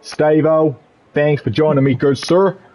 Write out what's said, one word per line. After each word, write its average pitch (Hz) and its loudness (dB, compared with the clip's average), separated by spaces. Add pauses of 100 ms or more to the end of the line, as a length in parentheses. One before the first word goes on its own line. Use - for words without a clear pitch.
Stave-O, 156 0 (360)
thanks 147 0
for - -6
joining 143 0
me, 139 0
good 135 0
sir. 185 0 (160)